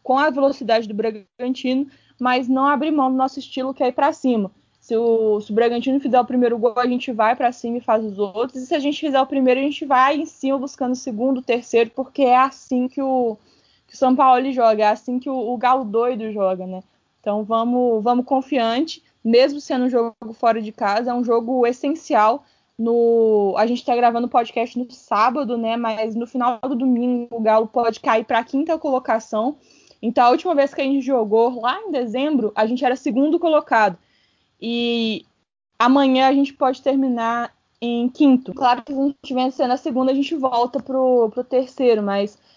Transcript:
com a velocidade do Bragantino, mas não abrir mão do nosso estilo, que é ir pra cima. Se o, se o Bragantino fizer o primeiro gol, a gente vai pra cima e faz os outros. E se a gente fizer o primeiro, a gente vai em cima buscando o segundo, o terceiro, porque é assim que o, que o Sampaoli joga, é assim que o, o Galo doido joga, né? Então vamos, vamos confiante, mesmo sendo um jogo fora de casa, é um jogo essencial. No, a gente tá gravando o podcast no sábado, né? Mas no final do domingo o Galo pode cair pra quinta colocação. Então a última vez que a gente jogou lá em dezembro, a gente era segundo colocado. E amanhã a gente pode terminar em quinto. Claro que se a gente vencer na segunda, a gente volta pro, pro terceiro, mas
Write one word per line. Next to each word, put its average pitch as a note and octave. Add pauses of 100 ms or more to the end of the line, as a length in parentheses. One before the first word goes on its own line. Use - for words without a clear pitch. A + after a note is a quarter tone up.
com C4
a D4+
velocidade A#3+
do G#3+
Bragantino, B3 (320)
mas B3
não C4
abrir C#4+
mão C4+
do C4
nosso C4
estilo, C4
que -
é B3
ir C4
pra D4+
cima. A3+ (360)
Se A3+
o, A3+
se G#3
o G#3
Bragantino A#3+
fizer B3+
o A#3+
primeiro B3
gol, A3
a B3
gente B3+
vai A3+
pra B3+
cima A#3+
e -
faz A3+
os G3+
outros. A#3
E B3+
se F4
a D4+
gente C#4+
fizer C4+
o C4+
primeiro, C4
a C4+
gente D4+
vai C4+
em D#4
cima C4+
buscando B3+
o B3+
segundo, B3+
o B3+
terceiro, A#3
porque C4+
é B3
assim B3+
que C4+
o, B3+ (500)
que -
o -
Sampaoli C4
joga, A3
é -
assim B3
que B3+
o, C4
o A#3+
Galo B3+
doido A3
joga, F#3+
né? F#3 (380)
Então G#3+
vamos, A#3
vamos A#3+
confiante, C4 (220)
mesmo C4
sendo B3+
um B3+
jogo A#3 (200)
fora A3+
de G#3+
casa, A3
é A#3+
um B3
jogo A#3
essencial. B3+ (340)
No, A3+
a A3
gente A#3+
tá B3
gravando A#3+
o -
podcast A#3
no B3
sábado, A#3
né? A3+
Mas A3
no A#3
final A#3+
do C4
domingo B3
o A#3
Galo A3
pode A3+
cair A#3
pra A#3+
quinta D#4+
colocação. B3+ (440)
Então A#3+
a A#3+
última E4
vez C#4
que -
a C#4
gente C4+
jogou A#3
lá C4+
em G#4
dezembro, B3
a A3
gente B3
era B3+
segundo D4
colocado. C#4+ (640)
E A#3 (520)
amanhã C4
a C4+
gente C#4
pode C4
terminar A#3+ (260)
em A#3+
quinto. C4
Claro B3
que C#4+
se C4+
a C#4
gente C#4
vencer B3+
na B3
segunda, C4
a -
gente C#4
volta B3
pro, B3+
pro B3
terceiro, B3+
mas G3+ (180)